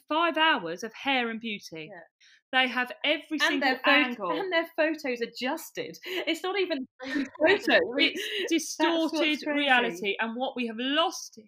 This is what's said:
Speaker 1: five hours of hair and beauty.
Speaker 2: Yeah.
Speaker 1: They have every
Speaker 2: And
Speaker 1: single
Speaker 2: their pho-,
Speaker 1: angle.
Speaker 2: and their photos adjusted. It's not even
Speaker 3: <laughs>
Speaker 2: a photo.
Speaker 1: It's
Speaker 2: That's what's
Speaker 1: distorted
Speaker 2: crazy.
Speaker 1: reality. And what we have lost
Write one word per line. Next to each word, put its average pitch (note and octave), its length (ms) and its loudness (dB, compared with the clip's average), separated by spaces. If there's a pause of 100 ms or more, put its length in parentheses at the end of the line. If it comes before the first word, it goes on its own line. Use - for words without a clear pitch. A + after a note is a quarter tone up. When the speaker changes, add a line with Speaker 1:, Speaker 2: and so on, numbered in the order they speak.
Speaker 1:
five D#4+ 300 0
hours A#3+ 460 0
of A3+ 100 -10
hair B3+ 360 0
and A3 120 -6
beauty. F3+ 500 -8
Speaker 2:
Yeah. F3 80 -16 (520)
Speaker 1:
They C4 160 4
have B3 240 -2 (140)
every D4+ 180 2 (100)
Speaker 2:
And C#4+ 80 -2
Speaker 1:
single D4 180 2
Speaker 2:
their C4 260 2
pho-, D4 60 6
Speaker 1:
angle. A#3+ 400 2
Speaker 2:
and F#4+ 200 -2
their E4 240 2
photos D4+ 460 0
adjusted. B3 800 -6
It's F4 380 -4
not F#4+ 180 -2
even E4 360 -2
Speaker 3:
<laughs> - 80 -16
Speaker 2:
a C4+ 40 -10
photo. D4 720 4 (180)
Speaker 1:
It's F4+ 840 0
Speaker 2:
That's D#4 100 4
what's E4 220 0
Speaker 1:
distorted D4+ 320 0
Speaker 2:
crazy. - 80 -4
Speaker 1:
reality. A#3+ 680 2
And A3+ 160 -4
what C4 200 -4
we B3 100 -4
have A3+ 140 -8
lost D4+ 580 -2 (100)